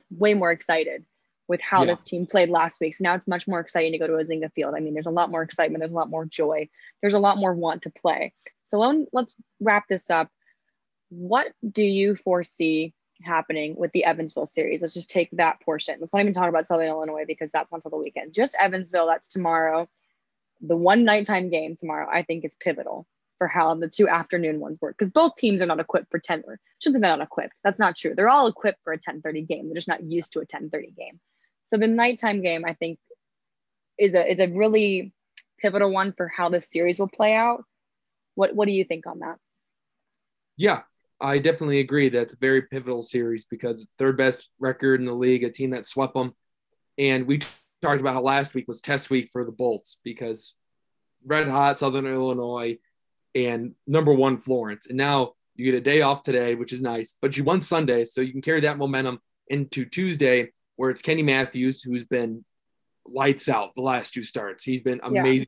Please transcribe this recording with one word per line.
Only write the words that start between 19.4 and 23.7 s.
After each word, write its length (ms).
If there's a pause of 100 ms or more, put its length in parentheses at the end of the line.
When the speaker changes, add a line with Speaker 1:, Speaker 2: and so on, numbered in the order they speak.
Speaker 1:
The 160
one 260
nighttime 460
game 260
tomorrow, 340
I 140
think, 220
is 100
pivotal 520 (320)
for 100
how 260